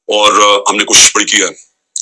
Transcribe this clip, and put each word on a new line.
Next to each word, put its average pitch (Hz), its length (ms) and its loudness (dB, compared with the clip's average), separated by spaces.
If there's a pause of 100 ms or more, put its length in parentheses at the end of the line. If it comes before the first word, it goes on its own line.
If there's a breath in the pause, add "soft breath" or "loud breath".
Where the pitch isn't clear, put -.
और, 104 320 2
अ, - 280 2
हमने 104 140 -2
कोशिश - 320 0
बड़ी 104 100 -2
की - 120 -2
है 92 120 -2 (520)